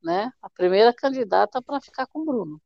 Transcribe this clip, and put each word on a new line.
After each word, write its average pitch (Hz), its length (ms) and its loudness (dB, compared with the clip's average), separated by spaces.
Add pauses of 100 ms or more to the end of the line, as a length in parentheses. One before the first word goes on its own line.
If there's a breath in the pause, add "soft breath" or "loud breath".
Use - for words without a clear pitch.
né, 190 280 -4 (100)
a 196 80 -18
primeira 196 440 4
candidata 240 680 0
pra 277 200 -6
ficar - 260 -8
com - 120 -14
o 320 60 -6
Bruno. 180 400 -6